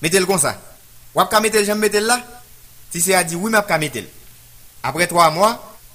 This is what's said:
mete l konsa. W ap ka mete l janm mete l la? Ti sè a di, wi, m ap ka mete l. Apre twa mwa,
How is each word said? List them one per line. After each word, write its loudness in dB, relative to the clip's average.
mete 2
l 0
konsa. 0
W -2
ap 0
ka 4
mete 0
l 0
janm -2
mete 0
l -2
la? 0
Ti -6
sè 2
a 2
di, -6
wi, -4
m 2
ap -2
ka 0
mete -4
l. -18
Apre -2
twa 6
mwa, 2